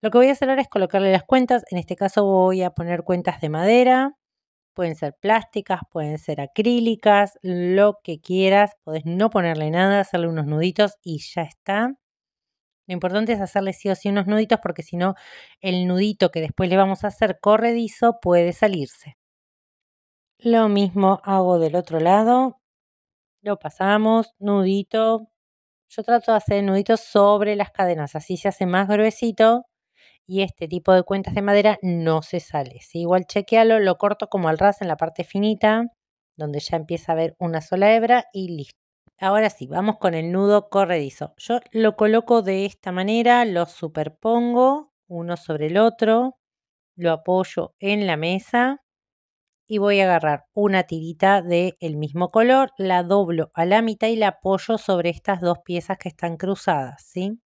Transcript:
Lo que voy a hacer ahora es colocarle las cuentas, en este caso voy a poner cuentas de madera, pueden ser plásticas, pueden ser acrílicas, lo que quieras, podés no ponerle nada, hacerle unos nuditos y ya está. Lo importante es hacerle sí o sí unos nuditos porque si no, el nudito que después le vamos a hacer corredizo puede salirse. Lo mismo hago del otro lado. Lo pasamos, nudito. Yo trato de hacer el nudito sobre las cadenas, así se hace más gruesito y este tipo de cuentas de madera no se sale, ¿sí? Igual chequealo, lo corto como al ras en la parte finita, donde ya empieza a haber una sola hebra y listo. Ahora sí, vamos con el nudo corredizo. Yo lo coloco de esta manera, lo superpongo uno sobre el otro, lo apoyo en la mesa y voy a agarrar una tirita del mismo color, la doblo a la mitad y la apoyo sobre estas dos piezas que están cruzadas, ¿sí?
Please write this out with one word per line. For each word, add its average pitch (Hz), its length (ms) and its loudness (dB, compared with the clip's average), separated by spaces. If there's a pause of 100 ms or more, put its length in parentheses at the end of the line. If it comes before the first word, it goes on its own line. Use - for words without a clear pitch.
Lo 214 80 -2
que 240 80 4
voy 254 100 8
a 277 40 4
hacer 262 180 -2
ahora 269 120 0
es 247 60 -4
colocarle 196 440 0
las 185 120 2
cuentas, 254 460 2
en 180 80 -4
este 175 180 -8
caso 202 300 0
voy 185 360 2
a 180 80 -2
poner 170 320 -6
cuentas 175 380 -4
de 160 80 -6
madera, 247 680 2 (580)
pueden 165 220 -6
ser 143 220 -8
plásticas, 208 640 -2 (100)
pueden 151 280 -6
ser 143 240 -8
acrílicas, 214 1000 0
lo 185 600 0
que 160 180 -12
quieras, 190 520 2 (120)
podés 156 220 -8
no 190 240 0
ponerle 165 400 -2
nada, 190 300 2
hacerle 170 280 -4
unos 160 180 -4
nuditos 175 560 -2
y 160 180 -8
ya - 220 -10
está. 208 520 -6 (920)
Lo 180 80 -10
importante 190 380 -2
es 208 80 -4
hacerle 190 320 -4
sí - 160 -8
o 190 60 0
sí - 140 -6
unos 202 180 -2
nuditos 214 340 0
porque - 220 -8
si - 140 -12
no, 185 180 -2 (460)
el 185 260 -2
nudito 185 440 0
que 170 100 -6
después 170 280 -4
le 185 80 2
vamos 190 280 2
a 208 40 -2
hacer 196 320 -2
corredizo 233 800 0
puede 175 320 2
salirse. 165 640 -4 (1200)
Lo 226 300 2
mismo 196 540 2
hago 180 380 2
del 160 160 0
otro 165 240 -4
lado. 226 600 2 (800)
Lo 202 160 -6
pasamos, 214 840 0
nudito. 202 880 0 (600)
Yo - 140 -12
trato 233 300 0
de 214 60 4
hacer 202 200 -2
el 202 80 0
nudito 196 300 2
sobre 208 580 2
las 202 160 -4
cadenas, 160 460 -2
así 170 200 -8
se 196 120 -4
hace 190 180 -4
más 185 220 0
gruesito 220 800 2 (600)
y 190 160 -4
este 180 260 -8
tipo 180 240 0
de 185 100 6
cuentas 190 320 -6
de 202 80 -2
madera 202 400 2
no 165 400 -2
se 175 180 -8
sale, 127 400 -8
¿sí? - 200 -12
Igual 175 260 0
chequealo, 220 540 2
lo 190 180 0
corto 202 300 -2
como 175 200 -2
al 160 100 0
ras 196 220 2
en 190 80 -6
la 156 80 -2
parte 165 280 -6
finita, 214 600 -2 (500)
donde 147 240 -8
ya - 160 -6
empieza 160 340 -8
a 165 40 0
haber 160 240 -2
una 165 220 -6
sola 196 340 2
hebra 233 380 2
y 190 160 -10
listo. 151 320 -12 (380)
Ahora 202 320 0
sí, 131 160 -16
vamos 190 320 -4
con 180 160 -2
el 165 180 -4
nudo 202 380 2
corredizo. 165 640 -4
Yo 233 220 -6 (140)
lo 220 240 0
coloco 226 440 2
de 190 240 -4
esta 196 260 -10
manera, 226 540 2
lo 175 220 -2
superpongo 240 1300 -2 (160)
uno 170 280 -8
sobre 156 300 -6
el 165 100 -2
otro, 226 640 2 (580)
lo 170 160 -2
apoyo 175 680 -4
en 202 260 -2
la 165 100 -2
mesa 190 680 -2 (840)
y 214 100 -6
voy 202 240 2
a 190 40 4
agarrar 160 500 0
una 196 300 0
tirita 170 580 0
del 175 540 -2
mismo 151 320 -4
color, 254 500 4
la 185 240 0
doblo 170 500 0
a 170 140 -2
la 208 160 2
mitad 220 260 -2
y 226 80 0
la 214 120 2
apoyo 196 500 -2
sobre 175 320 -2
estas 180 300 -4
dos 175 240 0
piezas 175 340 -6
que - 100 -12
están 170 280 -8
cruzadas, 160 680 -4
¿sí? 202 360 -10 (120)